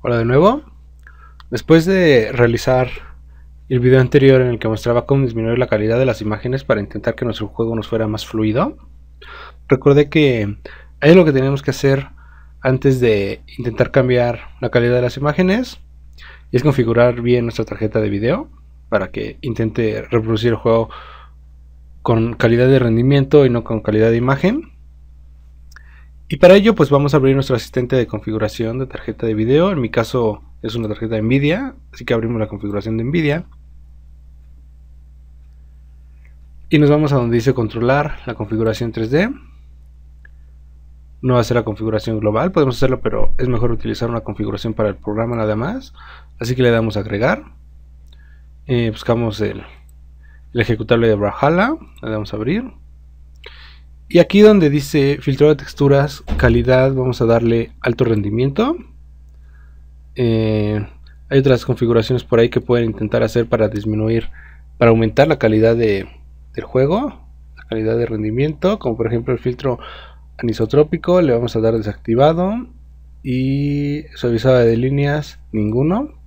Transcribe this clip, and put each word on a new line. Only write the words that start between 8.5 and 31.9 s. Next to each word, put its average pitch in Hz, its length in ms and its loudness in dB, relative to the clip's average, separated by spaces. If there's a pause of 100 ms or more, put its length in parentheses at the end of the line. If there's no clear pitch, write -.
recordé 143 400 4
que 123 480 0 (420)
hay 147 140 4
algo 180 120 8
que 156 80 2
tenemos 135 300 0
que - 80 -4
hacer 135 380 -2 (520)
antes 131 380 2
de 107 440 0 (160)
intentar 120 340 -2
cambiar 123 480 2 (200)
la 123 100 -4
calidad 120 260 2
de 123 60 2
las 120 140 -4
imágenes, 185 600 -2 (720)
y 127 60 -2
es 123 80 0
configurar 120 560 2
bien 120 240 0
nuestra 113 200 -4
tarjeta 107 360 -4
de 104 100 -2
video 120 380 -2 (400)
para 101 240 -2
que 107 280 -10
intente 110 680 -4
reproducir 113 380 -2
el 113 80 0
juego 113 340 0 (1120)
con 117 320 0
calidad 120 320 2
de 135 140 4
rendimiento 135 680 4
y 123 40 4
no 120 120 -2
con 113 160 -6
calidad 110 320 2
de 117 60 2
imagen. 135 560 -2 (1600)
Y 147 100 -6
para 180 160 10
ello, 208 200 6
pues, 151 140 2
vamos 139 240 2
a 151 60 4
abrir 135 160 4
nuestro 135 220 0
asistente 123 380 -4
de 120 120 2
configuración 110 720 -6
de 131 80 -6
tarjeta - 400 -8
de 110 80 -2
video. 135 360 2
En 151 120 -4
mi 110 80 -4
caso 113 520 -2 (200)
es 113 120 -8
una 113 140 -6
tarjeta 110 280 -6
de 110 40 -2
NVIDIA, 147 540 -2 (180)